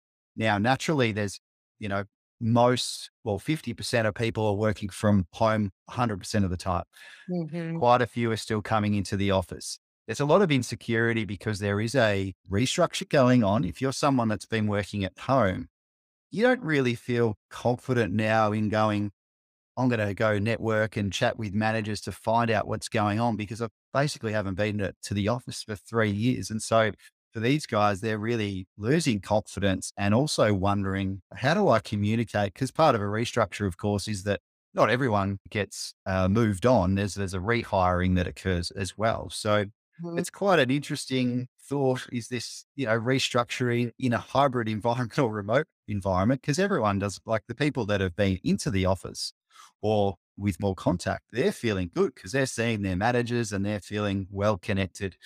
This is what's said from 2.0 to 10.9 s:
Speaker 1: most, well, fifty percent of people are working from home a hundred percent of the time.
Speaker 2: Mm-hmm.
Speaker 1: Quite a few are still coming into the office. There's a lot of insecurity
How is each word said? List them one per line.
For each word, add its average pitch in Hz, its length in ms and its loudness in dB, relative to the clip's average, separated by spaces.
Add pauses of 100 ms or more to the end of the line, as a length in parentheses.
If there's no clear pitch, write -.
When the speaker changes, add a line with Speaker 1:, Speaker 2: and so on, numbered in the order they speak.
Speaker 1:
most, 120 680 2 (120)
well, 101 140 -2
fifty 151 360 -4
percent 110 340 0
of 120 80 -2
people 113 320 0
are 101 80 2
working 104 340 0
from 101 440 2
home 110 360 2 (180)
a - 40 -18
hundred 113 260 -2
percent 101 260 -2
of 92 60 0
the 90 80 -4
time. 87 280 -4 (440)
Speaker 2:
Mm-hmm. 165 500 -6
Speaker 1:
Quite 120 220 6
a 117 60 0
few 117 240 -2
are 107 60 -2
still 107 240 -4
coming 104 340 0
into 101 220 -2
the 98 140 2
office. 90 480 -2 (280)
There's 113 120 -4
a 143 60 0
lot 165 160 6
of 175 100 2
insecurity 113 760 0